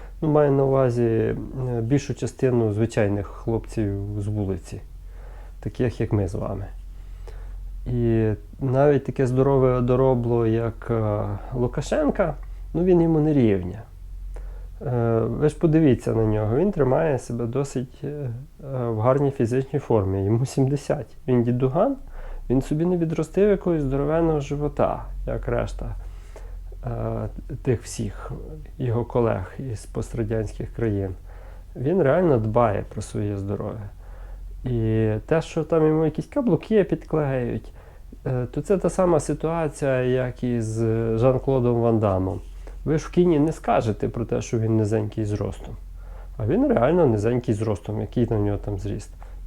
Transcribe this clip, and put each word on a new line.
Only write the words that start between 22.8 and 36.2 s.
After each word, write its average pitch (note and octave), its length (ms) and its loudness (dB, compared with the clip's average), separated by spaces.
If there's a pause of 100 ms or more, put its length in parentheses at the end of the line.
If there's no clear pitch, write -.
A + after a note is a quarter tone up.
не F3+ 120 2
відростив E3 520 2
якогось F3 320 2
здоровенного D3 580 2
живота, C#3+ 640 -2 (220)
як A#2+ 200 -4
решта, A#2+ 480 -4 (920)
е, A2+ 440 -4 (340)
тих B2 200 0
всіх - 480 -8 (460)
його A#2+ 280 -2
колег A2 480 0 (180)
із - 140 -10
пострадянських A2 880 -6
країн. G2+ 380 -2 (640)
Він E3 260 0
реально D3+ 360 4
дбає G#2+ 460 2 (100)
про G#2+ 80 -8
своє G#2 360 -4
здоров'я. G2+ 520 -6 (760)
І A2 460 2 (160)
те, D#3+ 160 2
що D#3+ 220 -4
там D#3 240 4
йому D#3 180 4
якісь D#3 200 -2